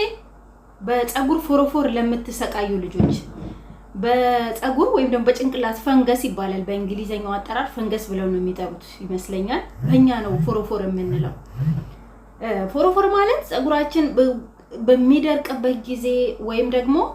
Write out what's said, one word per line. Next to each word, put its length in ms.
በፀጉር 600
ፎሮፎር 500
ለምትሰቃዩ 880
ልጆች፣ 360
በፀጉር 960
ወይም 180
ደግሞ 160
በጭንቅላት 540
ፈንገስ 440
ይባላል፣ 400
በእንግሊዘኛው 680
አጠራር 360
ፈንገስ 380
ብለው 200
ነው 120
የሚጠሩት 460
ይመስለኛል። 640
በእኛ 280
ነው 200
ፎሮፎር 420
የምንለው። 520
እ፣ 100
ፎሮፎር 420
ማለት 360
ፀጉራችን 640
በ-፣ 260
በሚደርቅበት 1040
ጊዜ 240
ወይም 280
ደግሞ 260